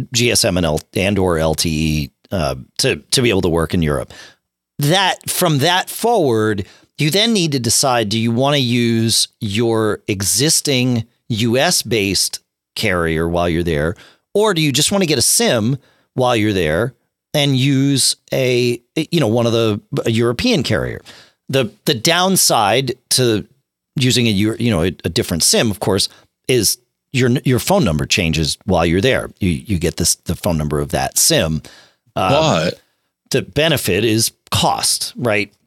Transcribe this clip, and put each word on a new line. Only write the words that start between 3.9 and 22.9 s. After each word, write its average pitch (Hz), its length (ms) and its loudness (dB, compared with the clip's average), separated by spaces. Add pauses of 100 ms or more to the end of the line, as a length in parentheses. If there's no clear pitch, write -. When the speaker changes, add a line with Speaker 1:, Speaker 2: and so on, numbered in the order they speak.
Speaker 1:
That, 180 500 0
from 160 280 0
that 175 300 0
forward, 113 800 0 (320)
you 147 120 0
then 214 220 2
need 170 200 0
to 135 60 -2
decide, 117 520 0
do 110 80 -2
you 113 140 0
wanna 139 260 2
use 117 720 0 (120)
your 110 680 0
existing 123 960 0 (220)
U 117 280 0
S 165 260 2
based 101 580 -2 (360)
carrier 82 520 0
while 87 200 0
you're 85 140 0
there, 80 320 -2 (400)
or 208 180 2
do 165 80 -2
you 151 120 0
just 147 200 0
wanna 196 140 0
get 143 120 0
a 113 40 0
sim 127 560 0 (360)
while 123 220 0
you're 107 160 0
there 90 400 0 (420)
and 143 220 2
use 135 600 0 (160)
a, 123 480 0 (160)
you 160 240 -2
know, 127 80 2
one 117 180 2
of 113 60 2
the, 113 280 0 (260)
a 120 40 0
European 120 520 0
carrier? 62 380 -4 (480)
The, 127 240 0 (140)
the 156 80 0
downside 135 960 2 (180)